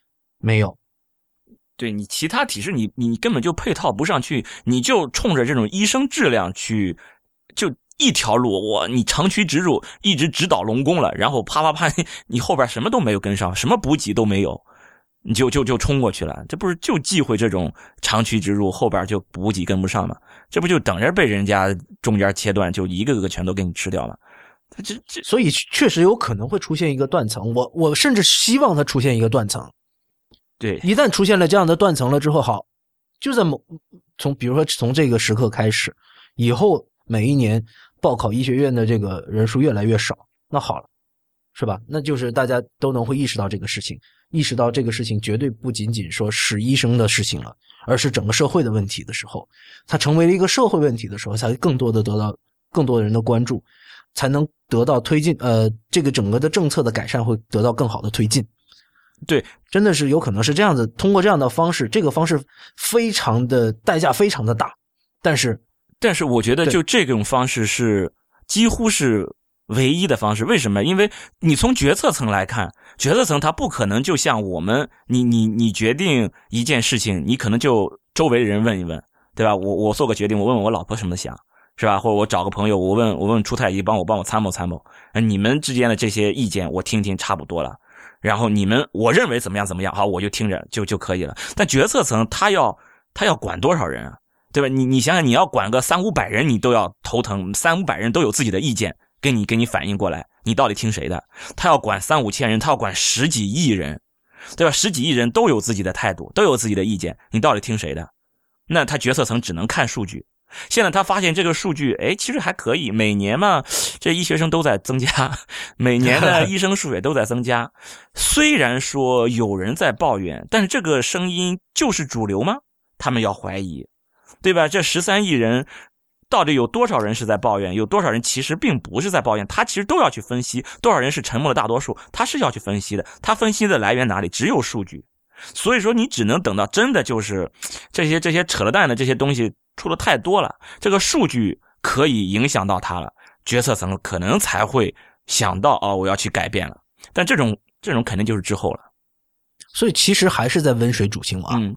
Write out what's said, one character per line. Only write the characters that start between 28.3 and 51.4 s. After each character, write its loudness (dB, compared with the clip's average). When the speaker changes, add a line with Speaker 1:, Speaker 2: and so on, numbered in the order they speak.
Speaker 1:
望 4
它 4
出 -2
现 2
一 2
个 4
断 2
层。 -8
Speaker 2:
对。 -2
Speaker 1:
一 2
旦 4
出 2
现 4
了 6
这 4
样 4
的 4
断 4
层 0
了 4
之 0
后， 4
好， -2
就 -4
在 2
某， 0
从， -2
比 -6
如 0
说 4
从 -2
这 2
个 4
时 0
刻 2
开 0
始， -2
以 2
后 2
每 0
一 2
年 2
报 2
考 -2
医 -2
学 0
院 2
的 2
这 2
个 -6
人 0
数 -2
越 4
来 -2
越 2
少， -2
那 -2
好 -4
了， -18
是 -6
吧？ -4
那 -6
就 -4
是 -4
大 0
家 0
都 -2
能 -2
会 -2
意 -2
识 -6
到 -2
这 -6
个 -8
事 -6
情， -10
意 0
识 -2
到 2
这 0
个 -2
事 -4
情 -2
绝 -2
对 -2
不 -6
仅 -4
仅 -6
说 -2
是 -2
医 2
生 2
的 4
事 0
情 -4
了， -18
而 2
是 0
整 -2
个 0
社 2
会 2
的 0
问 0
题 -8
的 -12
时 -8
候， -12
它 -2
成 2
为 6
了 6
一 4
个 2
社 4
会 2
问 4
题 -6
的 -10
时 -10
候， -4
才 0